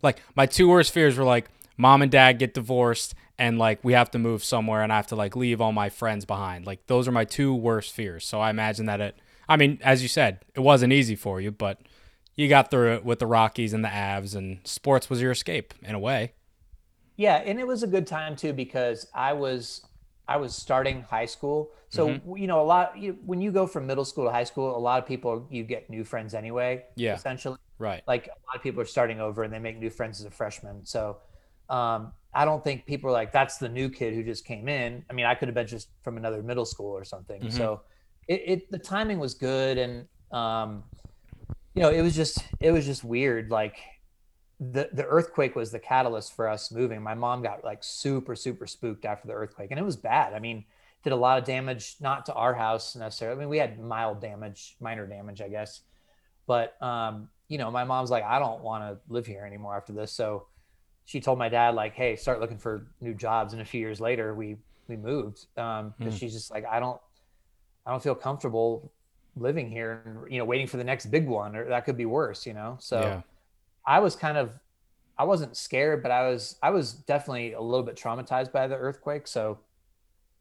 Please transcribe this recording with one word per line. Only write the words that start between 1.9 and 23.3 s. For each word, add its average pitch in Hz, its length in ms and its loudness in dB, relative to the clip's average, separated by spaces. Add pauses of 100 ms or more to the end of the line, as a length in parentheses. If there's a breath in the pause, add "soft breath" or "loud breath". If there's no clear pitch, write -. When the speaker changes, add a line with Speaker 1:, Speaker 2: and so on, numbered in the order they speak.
Speaker 1:
and 139 80 4
dad 131 300 10
get 131 140 0
divorced 120 600 2 (240 soft breath)
and, 120 200 2
like, 110 260 2
we 127 80 4
have 123 180 8
to 123 80 -2
move 113 240 0
somewhere 110 400 0
and 107 100 0
I 107 40 4
have 104 120 2
to, 117 80 -4
like, 104 200 -2
leave 120 240 0
all 110 120 2
my 104 160 0
friends 104 360 -2
behind. 92 420 -4
Like, 95 220 -10
those 123 180 4
are 127 60 0
my 117 120 4
two 139 300 2
worst 113 400 0
fears. 92 320 -6
So 107 140 -2
I 110 100 2
imagine 110 360 0
that 104 140 -2
it, 101 160 -4 (320 soft breath)
I 160 80 8
mean, 143 240 6
as 135 220 6
you 123 60 -2
said, 113 360 2 (120)
it 135 40 0
wasn't 131 320 8
easy 127 220 6
for 98 260 -4
you, 104 120 -4
but 101 280 -4 (540 soft breath)
you 147 140 2
got 139 220 8
through 120 240 6
it - 100 -2
with 117 160 0
the 120 80 0
Rockies 113 440 4
and 110 120 2
the 110 40 0
Avs, 98 460 -2
and 95 320 -6
sports - 420 2
was 123 140 0
your 127 80 2
escape 123 420 -4 (100)
in 107 120 -6
a 104 60 -4
way. 120 320 -2 (840)
Speaker 2:
Yeah, 202 200 6
and 202 220 -2
it 254 80 -4
was 247 160 -2
a 233 40 0
good 185 200 0
time 156 300 -6
too 151 160 -4
because 127 640 -2
I 135 180 0
was, 131 500 -4 (460)
I 135 80 0
was 139 180 -4
starting 131 480 0
high 113 240 -4
school. 151 460 -4 (160 soft breath)
So, 156 240 0
Speaker 1:
Mm-hmm. 135 40 -4
Speaker 2:
w-, 180 260 -12
you 196 40 -2
know, 170 140 4
a 151 40 4
lot, 175 340 4
you, 202 260 -6
when 180 160 -4